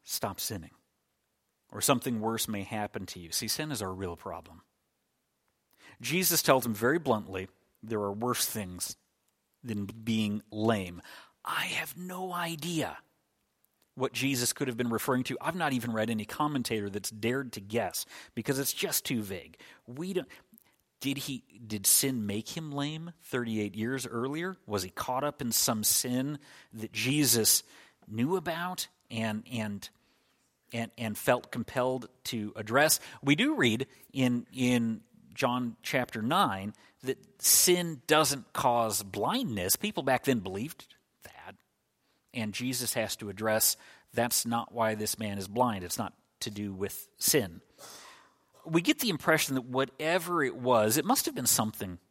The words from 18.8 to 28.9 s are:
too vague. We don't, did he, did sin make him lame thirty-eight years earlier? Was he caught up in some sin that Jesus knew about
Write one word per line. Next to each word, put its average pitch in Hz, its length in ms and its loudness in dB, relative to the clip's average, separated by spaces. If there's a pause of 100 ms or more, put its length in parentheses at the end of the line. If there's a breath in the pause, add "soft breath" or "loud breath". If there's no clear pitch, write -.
too 120 160 0
vague. 95 340 -10 (300 loud breath)
We 160 280 -8
don't, 180 140 -2 (720 loud breath)
did 139 200 -2
he, 131 240 -8 (240)
did 104 180 -4
sin 127 400 4
make 104 240 -2
him 156 220 -8
lame 156 400 -4 (140)
thirty-eight 110 500 -2
years 120 320 -2
earlier? 147 580 -4
Was 101 160 -2
he 92 80 -6
caught 131 340 -2
up 147 200 -2
in 117 80 -2
some 113 320 2
sin 131 560 0 (340 loud breath)
that 110 180 -10
Jesus 120 680 4 (460 loud breath)
knew 117 280 0
about 175 520 -4 (240)